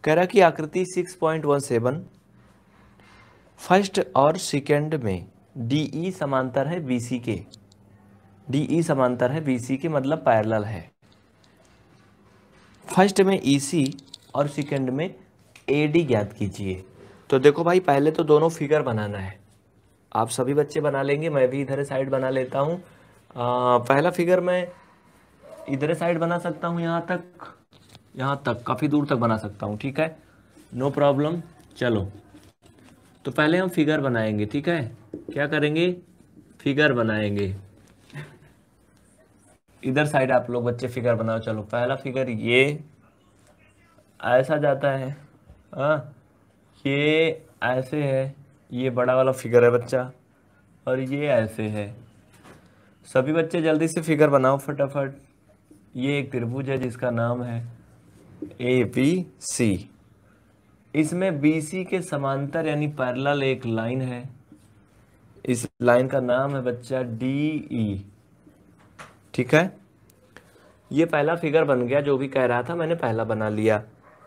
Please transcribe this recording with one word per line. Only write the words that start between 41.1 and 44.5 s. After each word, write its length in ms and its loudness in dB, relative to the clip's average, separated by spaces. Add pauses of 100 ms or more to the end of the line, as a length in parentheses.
बनाओ। 240 -2
चलो, 240 -6
पहला 340 -2
फिगर 320 -4
ये 500 2 (1400)
ऐसा 400 2